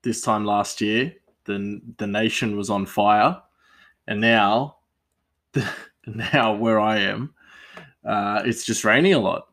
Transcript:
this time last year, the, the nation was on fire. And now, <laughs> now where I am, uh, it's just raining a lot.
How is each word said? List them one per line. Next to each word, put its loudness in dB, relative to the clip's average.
this -4
time 0
last -2
year, 0
the, -6
the -6
nation -4
was -6
on -2
fire. 2
And -4
now, 2
<laughs> -8
now 0
where 2
I 2
am, -4
uh, -2
it's -2
just -4
raining 4
a 4
lot. -4